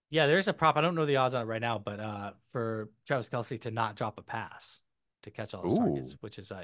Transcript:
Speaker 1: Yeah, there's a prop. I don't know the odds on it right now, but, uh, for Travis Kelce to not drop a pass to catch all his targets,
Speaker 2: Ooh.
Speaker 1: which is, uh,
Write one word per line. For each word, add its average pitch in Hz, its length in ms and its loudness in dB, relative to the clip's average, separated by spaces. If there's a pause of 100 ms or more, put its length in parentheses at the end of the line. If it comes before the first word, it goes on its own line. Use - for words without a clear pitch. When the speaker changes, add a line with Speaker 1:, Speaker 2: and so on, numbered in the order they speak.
(100)
Speaker 1:
Yeah, 151 160 4
there's 185 220 4
a 190 40 2
prop. 156 240 4
I 151 40 4
don't 170 140 4
know 160 120 2
the 143 100 4
odds 127 180 4
on 120 80 0
it 110 40 -6
right 113 140 -2
now, 117 180 0
but, 104 220 -6
uh, 104 320 -6 (180)
for 110 400 -4 (160)
Travis 131 220 0
Kelce 120 320 -4
to 117 100 -8
not 110 240 0
drop 110 240 -4
a - 40 -14
pass - 600 -10 (400)
to 107 80 -16
catch - 240 -8
all 92 80 -8
his 104 160 4
targets, 69 360 0
Speaker 2:
Ooh. - 60 -18
Speaker 1:
which - 180 -12
is, 98 120 -14
uh, 95 140 -10